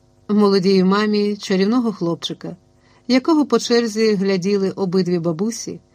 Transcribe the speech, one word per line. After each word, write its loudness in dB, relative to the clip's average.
молодій 4
мамі 0
чарівного 0
хлопчика, -8
якого 2
по 2
черзі 0
гляділи 0
обидві -2
бабусі, -6